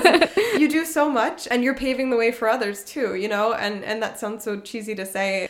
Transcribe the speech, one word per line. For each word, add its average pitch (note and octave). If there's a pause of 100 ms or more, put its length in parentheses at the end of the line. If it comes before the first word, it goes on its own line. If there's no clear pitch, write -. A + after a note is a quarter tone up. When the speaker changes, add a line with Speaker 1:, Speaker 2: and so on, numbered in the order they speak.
Speaker 1:
because E4+
Speaker 2:
<laughs> G#4+
Speaker 1:
you D4+
do D#4+
so D4+
much C4
and B3
you're C4
paving C4
the B3
way A3+
for A#3+
others G#3
too, G3+
you G3
know? G#3+
And, G3+
and A3
that G3
sounds G#3+
so G3+
cheesy G#3+
to F#3+
say, F#3+